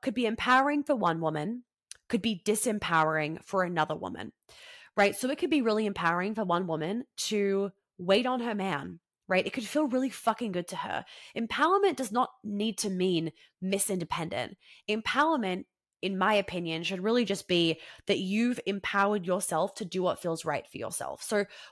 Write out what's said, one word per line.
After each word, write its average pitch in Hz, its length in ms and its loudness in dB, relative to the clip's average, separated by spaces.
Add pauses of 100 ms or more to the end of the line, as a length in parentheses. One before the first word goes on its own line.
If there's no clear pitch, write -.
could 240 120 -2
be 240 120 0
empowering 269 580 4
for 285 100 2
one 170 260 2
woman 160 440 -2 (440)
could 196 140 0
be 214 220 -2
disempowering 160 1000 2
for 185 180 0
another 160 340 0
woman, - 360 -8 (640)
right? 202 180 4
So 254 160 -2
it 302 80 -2
could 320 120 -2
be 294 120 4
really 220 240 4
empowering 180 480 0
for 214 100 -2
one 180 220 2
woman 165 380 -2 (240)
to 196 440 0 (260)
wait 196 280 4
on 254 140 0
her 233 140 -2
man, 175 460 -4 (280)
right? 185 180 2
It 208 60 -4
could 226 120 -6
feel 302 220 0
really 254 240 0
fucking 220 420 -2
good 175 160 -2
to 185 80 -10
her. - 280 -6 (320)
Empowerment 330 600 2
does 220 160 -4
not 247 180 0 (120)
need 202 360 -2
to 208 120 -2
mean 180 420 0 (280)
Miss 196 300 -2
Independent. 165 680 -4 (320)
Empowerment, 220 760 0 (360)
in 190 180 -4
my 196 160 2
opinion, 175 480 -2
should 190 180 -4
really 226 240 2
just 196 220 -2
be 170 320 2 (300)
that 190 100 2
you've 214 480 0
empowered 202 580 0
yourself 180 480 0
to - 120 -8
do 185 180 -4
what 180 180 0
feels 165 240 -4
right 147 220 -4
for - 100 -20
yourself. 92 460 -8
So 202 220 0 (280)